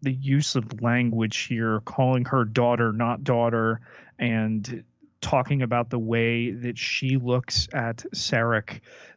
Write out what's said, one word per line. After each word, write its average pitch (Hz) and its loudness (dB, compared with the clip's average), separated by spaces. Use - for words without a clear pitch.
the 135 -2
use 139 0
of 107 -4
language 117 2
here, 113 0
calling 127 2
her 127 2
daughter, 117 2
not 117 -2
daughter, 117 2
and 113 -2
talking 131 0
about 120 0
the 123 -2
way 117 0
that 120 -6
she - -2
looks 123 0
at 117 -4
Sarek, 117 0